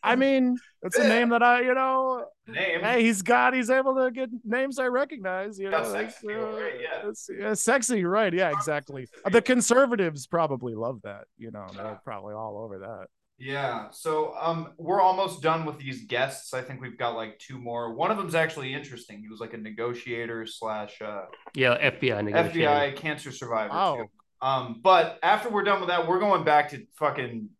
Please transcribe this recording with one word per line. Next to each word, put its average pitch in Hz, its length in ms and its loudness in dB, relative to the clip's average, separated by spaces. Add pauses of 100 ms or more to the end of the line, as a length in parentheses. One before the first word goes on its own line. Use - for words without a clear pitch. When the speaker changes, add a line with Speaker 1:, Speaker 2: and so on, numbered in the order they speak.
Speaker 1:
I 233 140 4
mean, 262 400 4 (260)
it's 185 160 0
a 240 40 6
Speaker 2:
Yeah. 226 80 6
Speaker 1:
name 240 180 4
that 233 140 4
I, 240 180 6
you 254 140 2
know, 262 500 2 (240)
Speaker 2:
Name. 175 320 -2
Speaker 1:
hey, 233 220 4
he's 226 180 4
got, 247 320 4
he's 254 160 0
able 262 280 4
to 254 140 2
get 247 200 -6 (140)
names 254 340 -2
I 262 80 0
recognize, 214 720 -4
you 196 120 -4
Speaker 2:
Yeah, 160 120 2
Speaker 1:
know, 220 100 -4
Speaker 2:
sexy 202 140 -4
Speaker 1:
it's, 226 200 -16
Speaker 2:
people, 214 200 -6
Speaker 1:
uh, 214 160 -8
Speaker 2:
right? 160 180 -6
Yeah. - 280 -8
Speaker 1:
it's, - 200 -12 (100)
yeah, 202 140 -4
sexy, 226 520 2
right? 196 280 2
Yeah, 180 140 2
Speaker 2:
Trump 147 100 0
Speaker 1:
exactly. 143 500 -4
Speaker 2:
sexy - 180 -20
Speaker 1:
The 202 60 0
Speaker 2:
people. 220 120 6
Speaker 1:
conservatives 233 840 4
probably 135 480 0
love 113 280 -6
that, 101 220 -14 (120)
you 113 140 -14
know, 104 240 -12
they're 98 100 -12
Speaker 2:
Yeah. 107 180 -8
Speaker 1:
probably 104 320 -12
all 107 300 -10
over 101 140 -12
that. 95 300 -14 (280)
Speaker 2:
Yeah, 131 540 -6
so, 156 500 -4
um, 160 380 -2
we're 180 240 0
almost 185 400 2
done 160 240 0
with 147 120 -8
these 131 280 -12
guests. 131 480 -4
I 127 80 -4
think 123 180 -12
we've 123 180 -14
got, 120 160 -2
like, 110 240 -10
two 131 200 -16
more. 117 360 -6
One 165 160 0
of 220 60 0
them's 175 180 -6
actually 156 380 0
interesting. 131 480 -12
He 107 80 -16
was, 107 120 -16
like, 113 120 -12
a 117 60 -14
negotiator 117 880 -6
slash, 107 560 -8
uh, 104 240 -10 (280)
Speaker 3:
Yeah, 127 240 4
F - 220 0
B 127 100 2
I 104 120 0
negotiator. 156 260 2
Speaker 2:
F 165 60 -8
B 160 120 2
I 147 260 4
cancer 143 400 -8
survivor, 117 420 -4
Speaker 1:
Oh. 170 220 0
Speaker 2:
too. 113 140 -8 (360)
Um, 120 360 -2
but 180 400 6
after 208 280 2
we're 202 140 0
done 196 160 4
with 175 100 -4
that, 170 180 2
we're 185 120 4
going 190 240 2
back 147 260 6
to 131 160 -14 (120)
fucking 123 600 -2